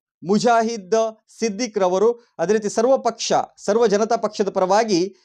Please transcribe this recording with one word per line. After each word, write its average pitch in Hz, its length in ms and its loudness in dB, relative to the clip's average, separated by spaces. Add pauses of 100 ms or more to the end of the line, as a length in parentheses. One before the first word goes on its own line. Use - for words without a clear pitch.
(260)
ಮುಜಾಹಿದ್ 220 960 0 (140)
ಸಿದ್ದಿಕ್ 220 400 -6
ರವರು, 190 600 0
ಅದೇ 170 140 0
ರೀತಿ 214 160 -2
ಸರ್ವಪಕ್ಷ, 233 640 0 (240)
ಸರ್ವ 226 300 0
ಜನತಾ 220 300 0
ಪಕ್ಷದ 208 340 -4
ಪರವಾಗಿ 190 640 0 (100)